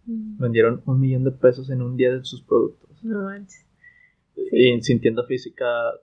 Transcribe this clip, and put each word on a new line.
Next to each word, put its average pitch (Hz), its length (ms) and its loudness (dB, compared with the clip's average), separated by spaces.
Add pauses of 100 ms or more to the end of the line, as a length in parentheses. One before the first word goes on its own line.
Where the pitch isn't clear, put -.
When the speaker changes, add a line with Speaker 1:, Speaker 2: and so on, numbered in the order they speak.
Speaker 1:
Ujú. 113 360 -10
Speaker 2:
vendieron 117 440 2
un 131 140 2
millón 131 240 2
de 135 80 0
pesos 131 380 2
en 127 120 -4
un 123 140 -6
día 123 160 2
de 131 140 -6
sus 123 180 -14
productos. - 600 -2
Speaker 1:
No 214 200 -6
manches. 196 420 -16 (720)
Speaker 2:
Y 120 460 2
sin 117 180 0
tienda 117 240 0
física, - 420 -8 (380)